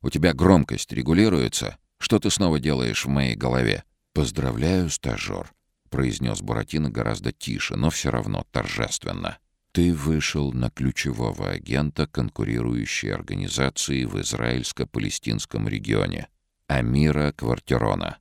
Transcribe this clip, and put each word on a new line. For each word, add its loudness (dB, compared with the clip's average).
У 0
тебя 4
громкость 4
регулируется? 2
Что 2
ты 2
снова 2
делаешь 0
в -6
моей 2
голове?» 0
«Поздравляю, 0
стажер», -6
произнес -2
Буратино -2
гораздо -4
тише, -6
но 2
все -2
равно -2
торжественно. -4
«Ты 4
вышел 0
на -2
ключевого -2
агента -2
конкурирующей -2
организации -2
в -4
израильско-палестинском -2
регионе, -2
Амира 4
Квартирона. 0